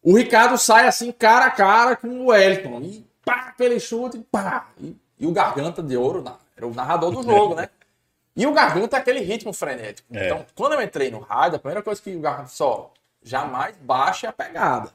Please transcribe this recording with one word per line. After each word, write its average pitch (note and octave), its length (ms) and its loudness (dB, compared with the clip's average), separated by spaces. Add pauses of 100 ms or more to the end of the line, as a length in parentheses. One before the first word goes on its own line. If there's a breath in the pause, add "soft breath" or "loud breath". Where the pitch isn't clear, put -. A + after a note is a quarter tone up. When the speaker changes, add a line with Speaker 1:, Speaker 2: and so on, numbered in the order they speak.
Speaker 1:
O F3+ 140 6
Ricardo A#3+ 420 4
sai A#3 280 6
assim, A#3+ 260 -2
cara A#3+ 340 6
a B3+ 40 4
cara A3+ 460 4
com A#3 120 -12
o B3+ 180 -4
Wellington. F#3+ 560 4
E G#3 240 -16 (180)
pá, B3 240 -4
aquele A#3+ 320 0
chute, A#3+ 380 -8 (120)
pá. G3 380 -6 (120)
E, - 160 -16 (240)
e C#3 60 -4
o E3+ 60 -2
Garganta E3+ 500 -2
de C3 140 -4
Ouro, C3+ 260 -2
na-, B2 140 -16 (200)
era A#2+ 100 -12
o A#2 80 -8
narrador D#3+ 380 -2
do B3+ 100 -8
jogo, G#3 320 2
né? E3 140 -6 (680)
E A3 100 0
o D4+ 60 0
Garganta A3+ 440 0
é B3+ 40 0
aquele C4 200 -2
ritmo G#3 320 -8
frenético. A#2+ 640 -10
Speaker 2:
É. G2 120 -4
Speaker 1:
Então, F2 180 -4 (100)
quando B3+ 200 -2
eu C4 80 -2
entrei C#3+ 280 -4
no A2+ 100 -12
rádio, D3 360 -2
a - 20 -6
primeira F3 240 -8
coisa G#3 200 -8
que F#3+ 120 -12
o E3 60 -10
Garganta C#3+ 280 -6
disse, - 140 -8
"Ó, B2 240 -2 (360)
jamais B2+ 580 -6
baixe C#3 460 -2
a G#3+ 60 -8
pegada. D#3+ 640 -4